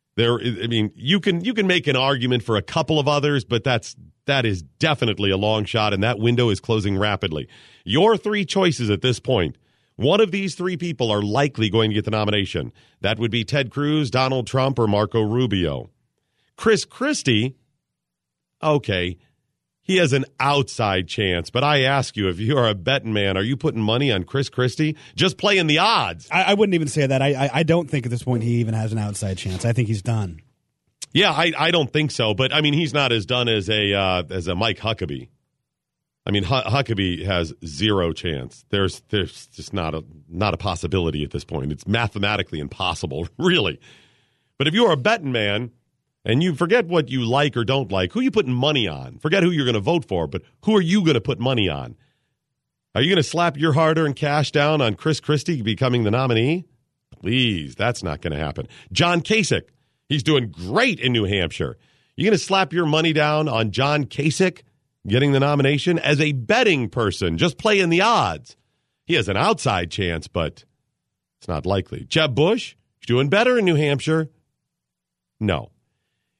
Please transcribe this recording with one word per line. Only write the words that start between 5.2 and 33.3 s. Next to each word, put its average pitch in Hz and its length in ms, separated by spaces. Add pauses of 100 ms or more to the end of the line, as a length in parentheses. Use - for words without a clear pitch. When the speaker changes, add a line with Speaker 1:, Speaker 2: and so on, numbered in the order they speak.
Speaker 1:
a 95 60
long 104 300
shot, 107 260
and 98 100
that 113 160
window 120 300
is 98 100
closing 104 380
rapidly. 95 520 (360)
Your 196 320
three 208 300
choices 170 420
at 101 140
this 127 180
point, 92 380 (380)
one 175 260
of 208 80
these 196 240
three 180 240
people 131 320
are 104 100
likely 110 480
going 110 220
to 104 40
get 104 120
the 110 40
nomination. 101 640 (300)
That 104 160
would 117 120
be 117 140
Ted 135 260
Cruz, 147 400
Donald 131 360
Trump, 135 320
or 117 80
Marco 104 340
Rubio. 101 680 (680)
Chris 214 300
Christie, 131 680 (1080)
okay, 95 560 (640)
he 185 160
has 160 140
an 135 120 (160)
outside 117 680
chance, 90 420
but 123 140
I 143 200
ask 135 340
you, 104 120
if 87 120
you 127 180
are 120 100
a 107 60
betting 113 380
man, 98 240
are 95 60
you 123 140
putting 135 240
money 120 300
on 92 140
Chris 135 240
Christie? 151 480 (180)
Just 175 240
playing 190 300
the 151 100
odds. 160 500
Speaker 2:
I, 180 140
I 196 120
wouldn't 202 200
even 156 140
say 147 180
that. 135 160
I, 139 120
I, 135 200
I 147 80
don't 165 260
think 135 160
at 120 60
this 120 140
point 123 180
he 120 140
even 110 180
has 110 160
an 110 80
outside 104 400
chance. 95 260
I 117 80
think 113 140
he's 104 160
done. 101 380 (720)
Speaker 1:
Yeah, 180 180
I, 165 260
I 156 140
don't 160 200
think 151 200
so, 110 240
but, 131 180
I 151 100
mean, 147 120
he's 165 180
not 135 200
as 110 140
done 123 220